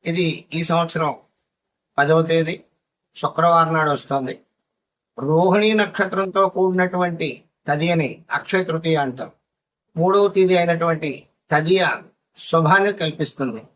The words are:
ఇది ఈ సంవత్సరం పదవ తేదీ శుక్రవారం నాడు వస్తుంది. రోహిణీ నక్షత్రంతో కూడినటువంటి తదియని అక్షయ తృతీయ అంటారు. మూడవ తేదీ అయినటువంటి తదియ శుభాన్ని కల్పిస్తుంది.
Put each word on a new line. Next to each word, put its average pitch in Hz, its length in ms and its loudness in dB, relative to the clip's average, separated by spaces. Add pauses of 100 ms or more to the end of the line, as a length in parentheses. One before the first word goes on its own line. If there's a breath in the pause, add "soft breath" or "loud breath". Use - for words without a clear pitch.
ఇది 170 480 -2
ఈ 165 100 -4
సంవత్సరం 165 520 -2 (800)
పదవ 156 240 4
తేదీ 165 340 0 (640)
శుక్రవారం 165 560 2
నాడు 156 180 0
వస్తుంది. 139 480 -4 (800)
రోహిణీ 185 540 2
నక్షత్రంతో 190 800 0
కూడినటువంటి 180 880 -2 (240)
తదియని 156 640 -2
అక్షయ 185 320 -2
తృతీయ 165 340 -2
అంటారు. 131 340 -6 (680)
మూడవ 196 300 4
తేదీ 190 280 2
అయినటువంటి 165 720 -2 (240)
తదియ 160 360 2 (520)
శుభాన్ని 190 540 2
కల్పిస్తుంది. 139 680 -6 (120)